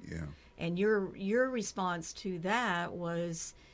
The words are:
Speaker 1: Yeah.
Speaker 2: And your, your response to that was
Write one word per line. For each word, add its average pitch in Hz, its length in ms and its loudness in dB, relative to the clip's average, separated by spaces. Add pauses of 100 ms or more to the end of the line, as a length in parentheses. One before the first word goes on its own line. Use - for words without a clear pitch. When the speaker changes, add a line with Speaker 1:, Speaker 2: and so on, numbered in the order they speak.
Speaker 1:
Yeah. 82 220 -6 (320)
Speaker 2:
And 170 220 -2
your, 202 360 4
your 226 340 4
response 185 640 -2
to 185 260 -4
that 185 520 2
was 170 640 -2 (200)